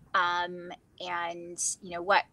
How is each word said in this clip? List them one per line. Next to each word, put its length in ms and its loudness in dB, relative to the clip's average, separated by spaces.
Um, 580 0
and, 580 -6
you 120 -12
know, 100 -4
what, 300 6